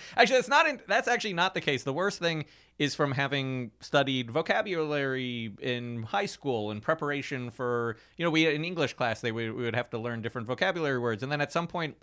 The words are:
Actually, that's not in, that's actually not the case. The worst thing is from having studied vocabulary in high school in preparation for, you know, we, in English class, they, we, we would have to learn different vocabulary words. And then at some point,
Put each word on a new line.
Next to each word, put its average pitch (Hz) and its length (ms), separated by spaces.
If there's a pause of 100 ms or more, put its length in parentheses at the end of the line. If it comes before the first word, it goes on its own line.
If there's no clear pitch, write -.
(160)
Actually, 247 200
that's 247 120
not 311 200
in, 269 180
that's 240 220
actually 226 240
not 175 220
the 175 60
case. 139 220
The 139 100
worst 180 280
thing 165 240 (340)
is 143 160
from 143 160
having 131 720
studied 131 500 (540)
vocabulary 131 760
in 120 440
high 202 220
school 110 440
in 107 100
preparation 143 680
for, 120 460 (200)
you 165 80
know, 170 60
we, 160 160
in 151 180
English 170 300
class, 113 260
they, 117 120
we, 113 180
we 120 140
would 113 100
have 120 160
to 117 80
learn 113 240
different 113 240
vocabulary 151 520
words. 117 240
And 135 80
then 147 100
at 143 120
some 170 140
point, 165 360